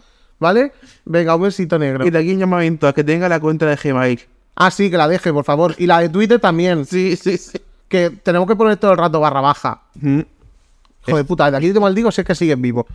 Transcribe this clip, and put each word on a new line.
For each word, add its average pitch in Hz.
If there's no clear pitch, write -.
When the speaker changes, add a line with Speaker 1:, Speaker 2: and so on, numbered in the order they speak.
Speaker 1:
¿Vale? 226
Venga, 165
un 170
besito 180
negro. 135
Speaker 2:
Y 175
de 165
aquí 170
un 190
llamamiento 170
a 139
que 147
tenga 170
la 165
cuenta 156
de 147
Gmail. 127
Speaker 1:
Ah, 180
sí, 202
que 180
la 151
deje, 175
por 143
favor. 160
Y 175
la 170
de 170
Twitter 208
también. 170
Speaker 2:
Sí, 180
sí, 180
sí. -
Speaker 1:
Que 175
tenemos 175
que 202
poner 214
todo 202
el 180
rato 160
barra 143
baja. 135
Speaker 2:
Ujú. 139
Speaker 1:
Hijo 160
de 147
puta, 151
de 139
aquí 165
te 208
maldigo 202
si -
es 175
que 180
sigues 151
vivo. 120